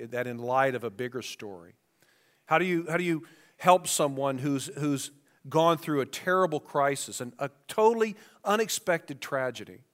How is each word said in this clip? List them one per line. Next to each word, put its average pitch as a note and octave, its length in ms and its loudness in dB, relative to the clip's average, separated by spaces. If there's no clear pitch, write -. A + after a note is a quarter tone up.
that A#2+ 260 -6
in A#2+ 120 -8
light B2+ 360 2
of A#2 80 -6
a A#2 80 -4
bigger B2 300 -8
story. F#2 540 -14
How D#3+ 120 4
do F3 60 0
you, F3 240 0
how D#3+ 80 0
do F3 60 -2
you E3 220 -2
help F3+ 320 6
someone C#3 500 0
who's, C#3 400 -2
who's C#3+ 320 -2
gone D#3+ 300 4
through D3+ 220 -2
a B2+ 60 -2
terrible F3+ 540 0
crisis C#3 600 -2
and B2 200 -10
a A2+ 100 -4
totally A3 480 4
unexpected F#3 760 -2
tragedy? A#2 600 -6